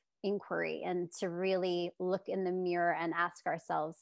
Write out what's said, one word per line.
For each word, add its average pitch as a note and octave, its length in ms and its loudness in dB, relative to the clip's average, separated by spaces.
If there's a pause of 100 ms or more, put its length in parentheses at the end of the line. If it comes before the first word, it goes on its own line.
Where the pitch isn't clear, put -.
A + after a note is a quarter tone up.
(220)
inquiry E3+ 640 -2
and F3 320 -2
to F#3+ 100 -2
really F3+ 720 2
look F#3 300 -2
in F#3+ 160 0
the F3+ 80 2
mirror F3 460 2
and E3 160 0
ask F3 320 0
ourselves, D#3+ 560 -2